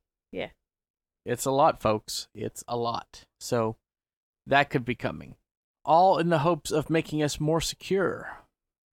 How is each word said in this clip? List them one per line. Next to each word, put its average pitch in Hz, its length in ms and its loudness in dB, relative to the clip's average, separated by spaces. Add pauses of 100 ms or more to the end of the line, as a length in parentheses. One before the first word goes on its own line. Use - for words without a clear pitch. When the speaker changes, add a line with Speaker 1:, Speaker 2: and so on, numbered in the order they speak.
(320)
Speaker 1:
Yeah. - 180 -8 (760)
Speaker 2:
It's 120 200 -4
a 135 60 0
lot, 143 300 2
folks. - 540 -2
It's 110 320 -10
a 120 100 -4
lot. - 460 -6 (160)
So 113 380 -2 (680)
that 143 240 4
could 127 160 -2
be 123 100 -4
coming. 76 400 -8 (480)
All 170 340 6
in 170 120 2
the 165 100 4
hopes 156 320 0
of 147 180 0
making 156 340 0
us 147 160 -2
more 151 220 0
secure. - 800 -4 (500)